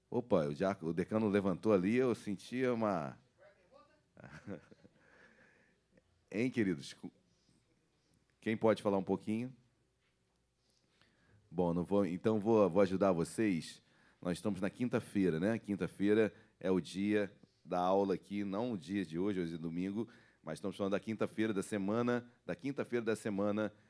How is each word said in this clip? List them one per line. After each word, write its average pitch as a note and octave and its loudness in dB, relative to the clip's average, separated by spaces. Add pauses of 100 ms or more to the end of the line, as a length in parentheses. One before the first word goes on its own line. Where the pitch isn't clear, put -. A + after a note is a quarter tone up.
Opa, G#2+ 2
o D2 -2
diácono, F#2+ -2
o - -6
decano G#2+ 0
levantou G2 2
ali, G2 4
eu B2 2
sentia B2 -4
uma F#2+ -2 (1000)
<laughs> - -16 (1600)
Hein, A2+ 0
queridos? F#2+ -2 (1500)
Quem A2 0
pode G#2+ 2
falar G2+ 2
um F#2+ 0
pouquinho? A2 -2 (2000)
Bom, E2+ 0
não F2 0
vou... G2 2
então G2+ 0
vou, G#2 6
vou F#2+ 6
ajudar F#2+ 4
vocês. E2+ 0 (400)
Nós F2 -4
estamos G2 -4
na F#2+ -2
quinta-feira, G2+ 0
né? A2 0
Quinta-feira G2+ 0 (280)
é F#2 -2
o F#2+ 4
dia G2+ -2 (320)
da F2 -2
aula F#2+ 4
aqui, G2+ -4
não G2+ -4
o G2+ -4
dia F#2+ -4
de D#2+ -6
hoje, F#2+ 0
hoje E2+ -4
é - -12
domingo, F#2 -4 (320)
mas D#2+ -8
estamos F#2+ -6
falando G2 0
da G2 0
quinta-feira A2 -2
da F#2+ -2
semana, A#2 0 (220)
da F2 -4
quinta-feira A#2+ -4
da G#2+ 0
semana G#2 -2 (160)